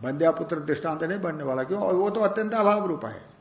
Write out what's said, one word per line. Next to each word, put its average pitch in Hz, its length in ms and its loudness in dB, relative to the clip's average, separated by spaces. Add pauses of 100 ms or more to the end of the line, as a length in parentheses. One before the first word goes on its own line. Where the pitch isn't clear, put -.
बंध्या 147 300 2
पुत्र 165 300 -4
दृष्टांत 156 400 -2
नहीं 190 180 -2
बनने 156 240 -4
वाला, 131 180 0
क्यों? 190 200 -2
और 190 120 2
वो 196 160 2
तो 214 120 0
अत्यंत 214 320 0
अभाव 208 320 4
रूप 160 180 -4
है। 107 180 -8 (180)